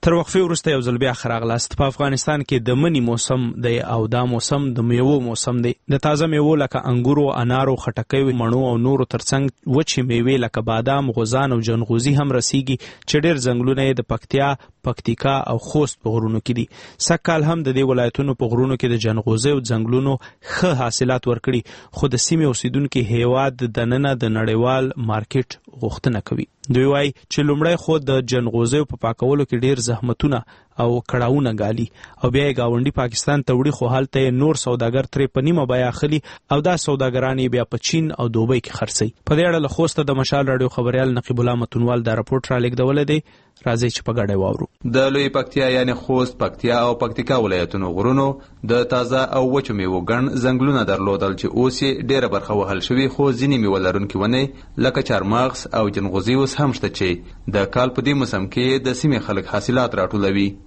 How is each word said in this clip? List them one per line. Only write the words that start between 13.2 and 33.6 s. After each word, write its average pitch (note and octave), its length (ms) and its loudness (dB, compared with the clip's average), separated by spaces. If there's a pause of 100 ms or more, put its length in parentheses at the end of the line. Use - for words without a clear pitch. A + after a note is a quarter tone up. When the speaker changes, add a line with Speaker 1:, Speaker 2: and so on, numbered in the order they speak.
Speaker 1:
ډېر E3+ 120 4 (100)
ځنګلونه B2+ 420 0
یې C3+ 60 2
د B2 180 -6
پکتیا، C#3 420 0 (300)
پکتیکا B2+ 520 -2 (140)
او A#2+ 80 -2
خوست - 440 -2
په A2+ 120 -2
غرونو A2 240 0
کې B2 140 -4
دي. A#2 140 -2 (400)
سږ E3+ 180 2
کال D#3+ 200 2
هم E3 180 0
د C3 140 0
دې C3+ 140 4
ولایتونو B2+ 440 0
په B2+ 180 -2
غرونو B2+ 240 2
کې B2+ 160 -2
د A#2+ 120 2
جنغوزیو A2+ 560 2
ځنګلونو A#2+ 580 0 (360)
ښه F#3 160 2 (100)
حاصلات B2 480 0
ورکړي، A#2+ 320 0 (360)
خو C#3+ 120 0
د B2 80 0
سیمې D#3+ 280 2
اوسیدونکي C3 560 0 (120)
هیواد B2 520 0 (140)
دننه C3 360 2
د A#2 100 -4
نړیوال A2+ 680 2 (200)
مارکیټ - 680 -6
غوښتنه A2+ 480 -2
کوي. - 180 -4 (280)
دوی B2+ 100 6
وایي C#3+ 260 2 (220)
چې - 160 0
لومړی D3+ 260 2 (100)
خو D#3+ 140 2
د C3+ 220 0 (120)
جنغوزیو A#2+ 580 0
په A2+ 60 -10
پاکولو B2+ 480 0
کې B2 200 -2
ډېر C3+ 140 2 (100)
زحمتونه A#2+ 500 0 (440)
او A#2 80 2 (220)
کړاوونه B2+ 380 2 (100)
ګالي، A2 260 -2 (340)
او B2 100 2
بیا C3+ 160 2
یې C#3 140 0
ګاونډي A#2+ 400 0
پاکستان C3+ 420 -2
ته C3 120 0
وړي، C3+ 160 2